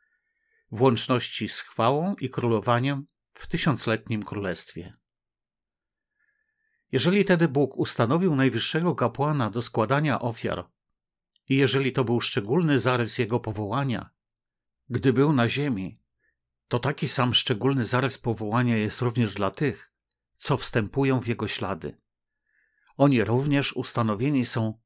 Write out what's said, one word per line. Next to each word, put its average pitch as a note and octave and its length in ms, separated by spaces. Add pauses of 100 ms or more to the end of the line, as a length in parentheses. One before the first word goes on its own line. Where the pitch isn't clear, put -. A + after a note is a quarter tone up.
(720)
w A2 100
łączności A#2+ 680
z - 120
chwałą C#3+ 560
i - 140
królowaniem A#2+ 760 (280)
w - 140
tysiącletnim A2+ 760
królestwie. F2+ 680 (2000)
Jeżeli F3+ 340
tedy E3+ 220
Bóg C3+ 300
ustanowił D3+ 580
najwyższego C3+ 600
kapłana C3+ 540
do A2+ 120
składania B2+ 580
ofiar G#2 500 (800)
i C3+ 60
jeżeli C3+ 380
to C3+ 100
był A#2 180
szczególny C3+ 580
zarys A#2+ 380
jego A2+ 220
powołania, G#2+ 680 (800)
gdy A#2+ 240
był C#3+ 200
na A#2 160
ziemi, A#2 520 (640)
to B2+ 120
taki C#3+ 280
sam B2+ 260
szczególny B2+ 520
zarys B2+ 320
powołania A2+ 600
jest G#2+ 240
również A#2 320
dla G2 180
tych, - 420 (440)
co C3+ 200
wstępują C3 640
w G#2+ 80
jego A2+ 200
ślady. F#2 500 (1000)
Oni C3+ 260
również C3+ 500
ustanowieni A#2 720
są A2 400